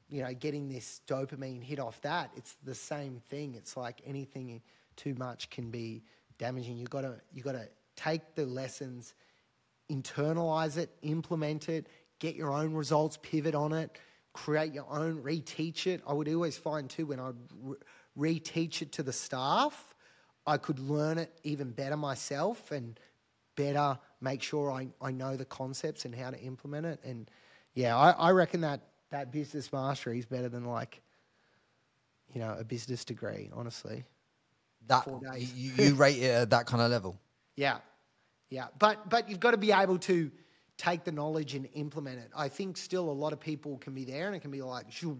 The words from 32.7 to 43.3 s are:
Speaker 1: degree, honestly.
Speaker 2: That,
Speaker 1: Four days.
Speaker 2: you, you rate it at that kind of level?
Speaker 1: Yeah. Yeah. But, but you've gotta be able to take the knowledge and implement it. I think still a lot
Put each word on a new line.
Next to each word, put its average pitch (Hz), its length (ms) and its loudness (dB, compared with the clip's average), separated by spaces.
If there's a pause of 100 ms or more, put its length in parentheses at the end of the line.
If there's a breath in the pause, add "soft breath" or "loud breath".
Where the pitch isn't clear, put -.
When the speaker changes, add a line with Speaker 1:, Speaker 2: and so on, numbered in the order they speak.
Speaker 1:
degree, 104 480 -6
honestly. 120 520 -8 (840)
Speaker 2:
That, 127 180 8
Speaker 1:
Four 131 160 -8
days. 127 340 -6
Speaker 2:
you, 131 220 -4
you 139 180 10
rate 139 240 10
it 127 120 6
at 120 200 6
that 120 160 6
kind 120 140 4
of 117 100 8
level? 95 300 0 (360)
Speaker 1:
Yeah. 139 220 2 (680)
Yeah. 127 200 -8 (100)
But, 214 320 6
but 233 180 4
you've 190 120 -6
gotta 233 180 6
be 208 120 6
able 190 280 6
to 170 320 4 (480 soft breath)
take 170 260 0
the 170 80 -2
knowledge 151 420 -2
and 135 200 -6
implement 143 460 -6
it. 117 140 -16
I 143 140 -2
think 190 280 -6
still 175 340 -2
a - 20 -2
lot 147 200 -2